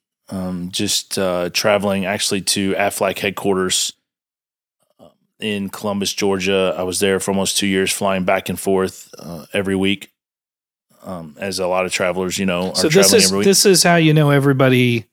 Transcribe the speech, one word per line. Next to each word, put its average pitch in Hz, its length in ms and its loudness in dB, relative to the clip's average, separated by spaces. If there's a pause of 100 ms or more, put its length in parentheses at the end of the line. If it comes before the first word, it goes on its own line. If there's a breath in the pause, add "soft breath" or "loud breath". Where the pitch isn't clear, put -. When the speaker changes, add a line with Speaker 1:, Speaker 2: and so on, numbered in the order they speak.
(300)
Speaker 1:
um, 92 420 -8
just, - 480 -4
uh, 90 320 -2
traveling 98 540 0
actually 98 360 -2
to 95 340 -2
Aflac 98 440 -2
headquarters, 92 720 -2 (1080)
uh, 82 80 -20 (300)
in 104 280 -4
Columbus, 101 460 -6
Georgia. 95 640 0
I 90 60 -4
was 92 180 -4
there 98 180 2
for 98 120 -2
almost 95 260 -2
two 101 100 0
years, 95 240 0
flying 95 320 -2
back 95 240 0
and 92 100 -6
forth, 95 520 -2 (100)
uh, 80 340 -16
every 98 220 -2
week, 95 340 -2 (960)
um, 82 320 -12
as 95 220 -6
a 92 80 -2
lot 92 180 0
of 90 60 -6
travelers, 92 480 -2
you 98 60 -2
know, 90 240 -2
are - 60 -8
Speaker 2:
So - 80 0
this 156 100 2
Speaker 1:
traveling 196 240 6
Speaker 2:
is, 196 80 6
Speaker 1:
every 190 140 0
week. - 60 0
Speaker 2:
this 196 200 4
is 185 180 6
how 170 140 4
you 156 160 4
know 156 160 4
everybody 131 840 4